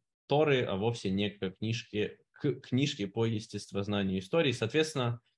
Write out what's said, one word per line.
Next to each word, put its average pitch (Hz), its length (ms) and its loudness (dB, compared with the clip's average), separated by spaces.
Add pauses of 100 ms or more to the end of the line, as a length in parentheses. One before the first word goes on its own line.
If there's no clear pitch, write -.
(260)
Торы, 143 360 4
а 98 140 -2
вовсе 110 340 0
не 101 180 2
к 95 280 -6
книжке, 107 640 -4 (120)
к - 300 -2
книжке 127 460 0
по 113 180 -2
естествознанию 101 920 -2
истории. 143 340 2
Соответственно, 123 640 0 (180)